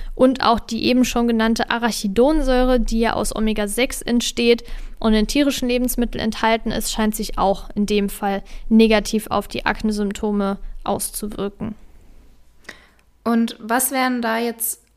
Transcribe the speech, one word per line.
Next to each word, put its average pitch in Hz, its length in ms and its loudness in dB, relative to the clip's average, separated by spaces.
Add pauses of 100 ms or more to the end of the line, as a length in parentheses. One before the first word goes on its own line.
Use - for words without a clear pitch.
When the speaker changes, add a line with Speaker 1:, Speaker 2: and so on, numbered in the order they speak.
(140)
Speaker 1:
und 262 300 4
auch 226 160 4
die - 240 -6
eben 247 220 4
schon 233 200 0
genannte 226 440 2
Arachidonsäure, 254 1120 2
die 226 200 0
ja 226 140 2
aus - 200 -2
Omega-sechs 214 680 -2
entsteht 233 600 2 (360)
und 220 160 2
in 214 120 2
tierischen 269 440 0
Lebensmitteln 247 520 -2
enthalten 220 480 0
ist, - 220 -4
scheint 214 240 0
sich - 220 -6
auch 190 360 0
in 208 120 0
dem 202 240 2
Fall 196 320 -4 (260)
negativ 220 640 4
auf - 180 -2
die - 160 -8
Akne-Symptome 208 920 -2 (260)
auszuwirken. 202 920 -6 (1500)
Speaker 2:
Und 233 340 2
was 247 320 -2
wären 254 300 -2
da 226 160 -2
jetzt, 233 460 -6 (140)